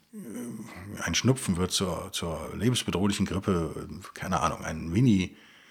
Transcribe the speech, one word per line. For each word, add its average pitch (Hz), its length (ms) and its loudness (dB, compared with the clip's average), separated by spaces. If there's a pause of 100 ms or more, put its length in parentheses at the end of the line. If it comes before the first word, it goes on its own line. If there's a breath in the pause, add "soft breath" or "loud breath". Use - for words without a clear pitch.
(120)
äh, - 880 -10
ein 82 120 0
Schnupfen 117 420 4
wird 92 160 0
zur, 95 400 -2
zur 78 440 -6
lebensbedrohlichen 101 720 2
Grippe, 82 600 0
äh, 78 160 -14 (100)
keine 87 260 -2
Ahnung, - 240 -2
ein 80 240 -6
Mini, 98 480 6 (340 loud breath)